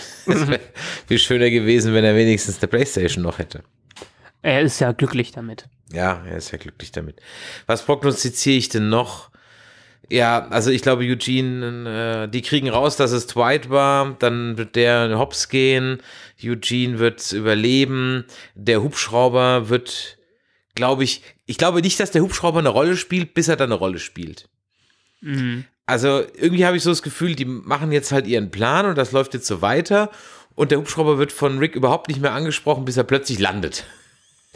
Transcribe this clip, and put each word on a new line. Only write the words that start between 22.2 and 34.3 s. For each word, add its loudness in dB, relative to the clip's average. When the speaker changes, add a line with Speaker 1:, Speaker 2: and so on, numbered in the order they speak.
Speaker 1:
Hubschrauber 0
eine 2
Rolle 2
spielt, -4
bis 2
er 2
dann 0
eine 2
Rolle -2
spielt. -14
Speaker 2:
Mhm. -6
Speaker 1:
Also 2
irgendwie 2
habe 4
ich -4
so 2
das -2
Gefühl, -4
die -4
machen -4
jetzt 0
halt 2
ihren 0
Plan 0
und -2
das 0
läuft 0
jetzt -8
so -4
weiter 2
und 0
der 4
Hubschrauber 0
wird 0
von 0
Rick 0
überhaupt 0
nicht -4
mehr 0
angesprochen, -2
bis -4
er 4
plötzlich -2
landet. -2